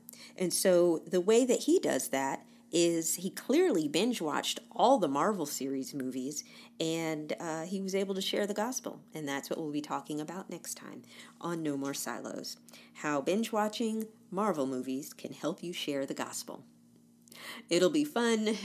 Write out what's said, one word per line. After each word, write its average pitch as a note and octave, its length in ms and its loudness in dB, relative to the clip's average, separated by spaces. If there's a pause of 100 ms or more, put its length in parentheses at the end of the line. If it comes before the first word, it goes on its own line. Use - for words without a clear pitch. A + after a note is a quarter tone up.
(360)
And F3+ 160 0
so F3 540 6
the F3+ 140 2
way A3+ 240 6
that A#3+ 160 4
he F4 180 6
does C3+ 300 0
that C3+ 380 -2 (260)
is E3+ 440 2
he F#3 140 -4
clearly C#4 560 2
binge G3+ 360 2
watched C#3+ 360 -2 (140)
all A#3+ 260 6
the F3+ 80 2
Marvel D#3 400 2
series C3+ 460 -4
movies, C3 500 -6 (380)
and, D#3+ 580 -2
uh, D#3+ 280 -4
he F#3+ 140 -4
was F#3+ 140 -4
able G3 200 0
to F#3+ 80 -4
share G#3 240 0
the G3+ 80 -4
gospel. - 460 -4 (120)
And D#3 160 -6
that's C#3 220 -4
what D3 100 -4
we'll D#3 100 -4
be D3 120 -4
talking C#3+ 380 -6
about E3+ 280 -8
next - 260 -10
time - 280 -14 (380)
on E3 220 -4
No D3 140 0
More C#3 180 -4
Silos, - 600 -8 (380)
how D3 260 0
binge G3 320 0
watching A3 540 0 (240)
Marvel F3+ 360 0
movies C3 460 -4
can C3+ 220 -10
help - 280 -4
you F3 100 -6
share C#3 340 -4
the D3+ 80 -4
gospel. - 500 -8 (1040)
It'll F3 220 6
be D3 140 4
fun, A3 600 2